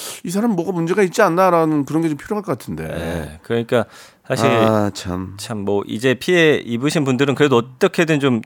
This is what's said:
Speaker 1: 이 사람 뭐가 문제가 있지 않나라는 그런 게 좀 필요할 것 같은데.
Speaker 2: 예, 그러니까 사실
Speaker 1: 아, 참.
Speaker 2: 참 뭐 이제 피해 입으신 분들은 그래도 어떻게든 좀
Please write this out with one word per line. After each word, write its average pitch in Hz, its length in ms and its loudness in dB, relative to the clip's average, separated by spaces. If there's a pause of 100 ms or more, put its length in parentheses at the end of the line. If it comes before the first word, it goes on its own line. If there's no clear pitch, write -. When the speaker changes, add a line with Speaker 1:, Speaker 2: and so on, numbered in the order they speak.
(240)
Speaker 1:
이 175 80 -8
사람 214 200 0
뭐가 175 200 -2
문제가 175 320 0
있지 170 180 0
않나라는 165 640 2
그런 151 160 -2
게 165 60 0
좀 147 100 -4
필요할 208 240 -6
것 170 160 -4
같은데. 80 320 -10
Speaker 2:
예, 80 540 -8
그러니까 117 420 0 (400)
사실 117 240 0
Speaker 1:
아, 110 440 2
참. 92 440 -8
Speaker 2:
참 104 280 -10
뭐 101 200 0
이제 117 280 0
피해 160 500 4
입으신 139 400 -2
분들은 131 320 2
그래도 139 220 4
어떻게든 156 640 0
좀 123 240 2